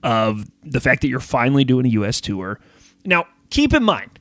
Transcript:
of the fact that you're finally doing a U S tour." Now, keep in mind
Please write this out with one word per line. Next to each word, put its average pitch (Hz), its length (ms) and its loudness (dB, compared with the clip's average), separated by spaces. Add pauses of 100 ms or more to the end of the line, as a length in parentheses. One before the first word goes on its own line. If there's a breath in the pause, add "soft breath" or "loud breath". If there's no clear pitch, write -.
of 110 460 -2 (140)
the 139 160 -4
fact - 220 0
that 143 80 0
you're 127 100 -4
finally 135 460 2
doing 127 200 2
a 123 40 2
U 107 160 0
S 113 160 -2
tour." 98 380 -8 (460 soft breath)
Now, 175 220 0 (220)
keep 277 240 0
in 254 100 4
mind 113 380 -2